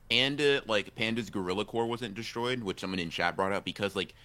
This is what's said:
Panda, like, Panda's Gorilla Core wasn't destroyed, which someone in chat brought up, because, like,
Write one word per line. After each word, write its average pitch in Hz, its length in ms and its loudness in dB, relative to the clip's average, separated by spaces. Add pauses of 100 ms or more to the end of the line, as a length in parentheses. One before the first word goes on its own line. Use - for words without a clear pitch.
Panda, 139 580 4
like, 104 280 0
Panda's 113 340 -2
Gorilla 95 360 0
Core 117 220 -2
wasn't 117 280 -4
destroyed, 117 480 -4
which 95 180 -2
someone 92 200 -2
in 82 100 -2
chat 85 240 2
brought 95 180 2
up, 98 120 0
because, 98 320 -2
like, 90 180 -2 (100)